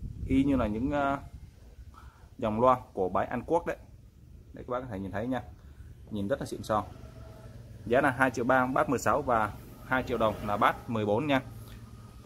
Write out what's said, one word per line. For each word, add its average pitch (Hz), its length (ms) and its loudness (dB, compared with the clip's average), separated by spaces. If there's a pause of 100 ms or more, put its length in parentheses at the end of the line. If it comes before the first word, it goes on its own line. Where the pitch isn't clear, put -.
(280)
Y 131 160 4
như 139 120 4
là 120 120 2
những, 113 240 -2
ờ, 139 260 0 (1200)
dòng 110 240 0
loa 127 160 6 (160)
của 92 160 0
bãi 98 160 2
Anh - 200 -4
Quốc 165 200 0
đấy. - 120 -6 (760)
Đây, - 140 -12
các 123 40 -6
bác 123 80 -2
có 131 60 -8
thể 104 140 -8
nhìn 95 120 -8
thấy 104 160 -4
nha. 127 140 -2 (680)
Nhìn 101 160 -4
rất 135 120 0
là 151 60 -4
xịn - 180 -8
sò. 107 200 2 (1040)
Giá 120 160 6
là 147 80 6
hai 131 220 4
triệu 120 140 -2
ba 127 200 6
bass 131 240 2
mười 123 100 2
sáu 117 220 4
và 113 300 2 (340)
hai 127 180 2
triệu 123 140 -2
đồng 107 180 4 (120)
là 104 100 0
bass 127 200 6 (100)
mười 110 180 0
bốn 110 220 4
nha. 135 140 4 (840)